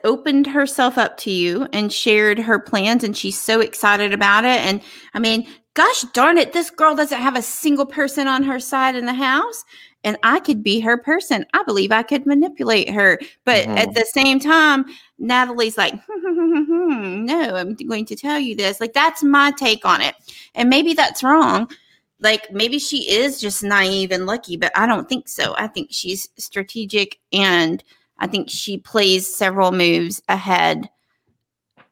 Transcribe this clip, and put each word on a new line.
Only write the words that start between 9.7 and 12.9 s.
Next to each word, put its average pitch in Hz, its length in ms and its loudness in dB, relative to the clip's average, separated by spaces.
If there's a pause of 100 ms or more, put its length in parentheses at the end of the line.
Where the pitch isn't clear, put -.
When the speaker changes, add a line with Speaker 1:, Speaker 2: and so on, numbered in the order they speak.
Speaker 1:
and 214 200 -4
I 262 160 4
could 220 240 -2
be 214 160 2
her 233 180 2
person. 277 560 -2
I 381 100 2
believe 202 280 0
I 220 100 2
could 277 240 -2
manipulate 277 640 2
her. 196 300 4 (260)